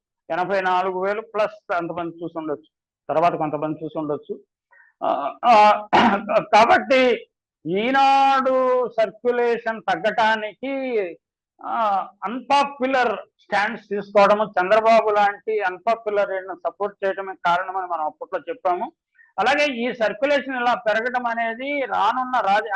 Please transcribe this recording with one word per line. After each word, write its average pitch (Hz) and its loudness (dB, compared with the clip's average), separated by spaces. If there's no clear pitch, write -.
ఎనభై 180 -2
నాలుగు 185 -2
వేలు 208 -2
plus 208 -4
అంతమంది 170 -6
చూసి 165 -10
ఉండొచ్చు, 151 -8
తర్వాత 160 2
కొంతమంది 151 -4
చూసి 151 -10
ఉండొచ్చు. 151 -8
ఆ, - -2
ఆ, 214 6
కాబట్టి 233 4
ఈనాడు 262 2
సర్క్యులేషన్ 226 -2
తగ్గటానికి, 220 -2
ఆ, 208 -2
అన్పాపులర్ 254 0
స్టాండ్స్ 208 -4
తీసుకోవడము, 202 2
చంద్రబాబు 214 2
లాంటి 208 0
అన్పాపులర్ 190 -2
సపోర్ట్ 196 -6
చేయడమే 190 -4
కారణమని 185 -2
మనం 160 -4
అప్పట్లో 160 -8
చెప్పాము. 180 -4
అలాగే 277 2
ఈ 247 -4
సర్క్యులేషన్ 262 -2
ఇలా 240 0
పెరగడం 240 -2
అనేది 233 -4
రానున్న 240 -2
రాజ-, 208 0